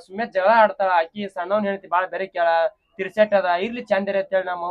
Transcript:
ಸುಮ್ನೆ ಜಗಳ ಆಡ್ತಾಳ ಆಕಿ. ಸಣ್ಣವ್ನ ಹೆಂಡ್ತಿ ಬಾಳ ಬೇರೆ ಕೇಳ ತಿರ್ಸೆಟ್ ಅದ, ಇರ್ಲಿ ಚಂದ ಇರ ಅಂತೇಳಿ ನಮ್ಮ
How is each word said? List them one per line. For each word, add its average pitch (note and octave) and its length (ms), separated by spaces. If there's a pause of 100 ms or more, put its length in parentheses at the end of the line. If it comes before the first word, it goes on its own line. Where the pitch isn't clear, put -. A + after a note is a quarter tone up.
ಸುಮ್ನೆ G3+ 300
ಜಗಳ F#3+ 180 (120)
ಆಡ್ತಾಳ G3 340
ಆಕಿ. E3 240 (140)
ಸಣ್ಣವ್ನ G3 340
ಹೆಂಡ್ತಿ F#3+ 240
ಬಾಳ F3+ 180
ಬೇರೆ F#3 220
ಕೇಳ E3+ 160 (480)
ತಿರ್ಸೆಟ್ G#3 400
ಅದ, F3+ 100 (160)
ಇರ್ಲಿ A#3+ 260
ಚಂದ G3 220
ಇರ G3 100
ಅಂತೇಳಿ F#3+ 260
ನಮ್ಮ F3 220